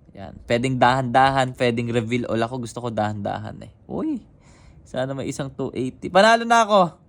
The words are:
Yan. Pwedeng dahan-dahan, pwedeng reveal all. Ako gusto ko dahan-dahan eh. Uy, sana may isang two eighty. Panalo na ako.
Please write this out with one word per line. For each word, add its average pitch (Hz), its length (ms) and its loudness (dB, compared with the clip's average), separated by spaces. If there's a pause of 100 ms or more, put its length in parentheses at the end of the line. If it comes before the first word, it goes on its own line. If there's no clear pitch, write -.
(140)
Yan. 95 320 -16
Pwedeng 123 320 0
dahan-dahan, 131 800 2
pwedeng 120 320 0
reveal 117 400 -2
all. 110 80 -2
Ako 120 240 -4
gusto 113 160 -10
ko 117 160 -8
dahan-dahan 104 720 -4
eh. - 80 -20 (160)
Uy, 302 320 -6 (640)
sana 131 240 -6
may 135 160 -8
isang 139 240 -8
two 135 240 -8
eighty. 131 320 -8
Panalo 226 400 4
na 233 160 4
ako. 202 320 4 (140)